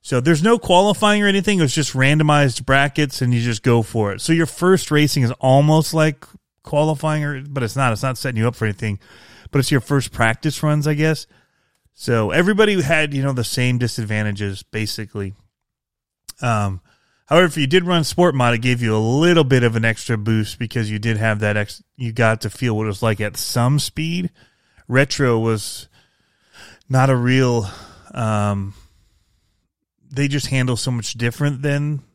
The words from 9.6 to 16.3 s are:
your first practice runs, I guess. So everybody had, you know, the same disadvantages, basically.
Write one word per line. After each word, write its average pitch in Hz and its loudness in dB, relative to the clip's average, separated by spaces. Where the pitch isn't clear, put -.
your 139 2
first 139 -2
practice 117 -2
runs, 151 0
I 151 0
guess. 151 0
So 110 0
everybody 196 2
had, 151 0
you 139 -2
know, 135 -2
the 123 -2
same 123 0
disadvantages, 107 -4
basically. 104 -8